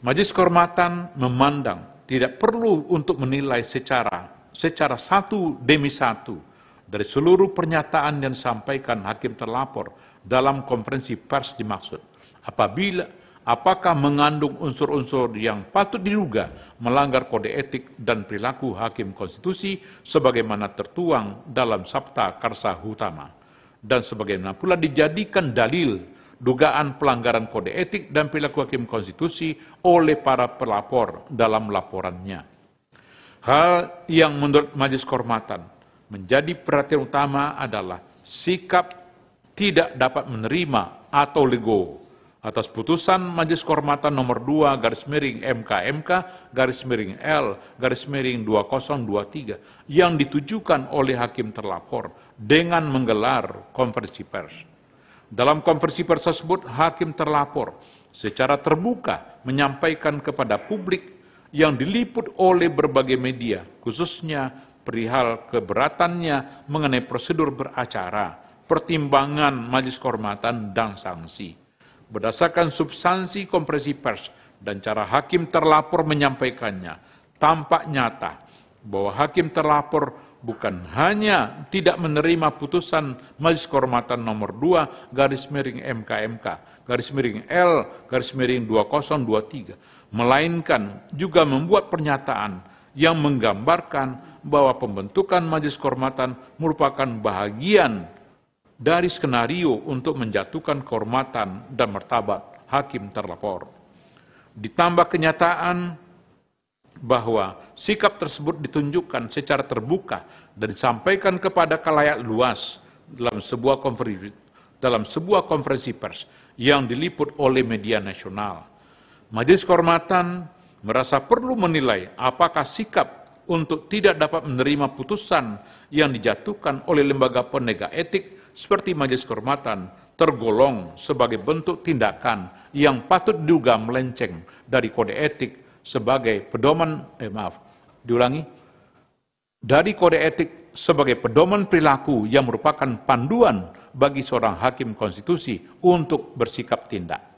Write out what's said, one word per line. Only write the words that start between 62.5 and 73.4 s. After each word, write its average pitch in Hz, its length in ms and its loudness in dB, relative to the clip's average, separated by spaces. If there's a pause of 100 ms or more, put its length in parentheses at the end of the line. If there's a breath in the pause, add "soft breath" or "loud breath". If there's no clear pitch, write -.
berbagai 135 480 2
media, 120 480 -4 (160)
khususnya 139 720 -4 (320 loud breath)
perihal 117 640 -2
keberatannya 143 1200 -2
mengenai 139 400 0
prosedur 151 480 -2
beracara, 104 880 -6 (240 loud breath)
pertimbangan 147 880 2
Majelis 127 480 -4
Kehormatan, 110 720 -4
dan 107 240 -2
sanksi. 85 560 -12 (560 soft breath)
Berdasarkan 165 560 2
substansi 185 800 -2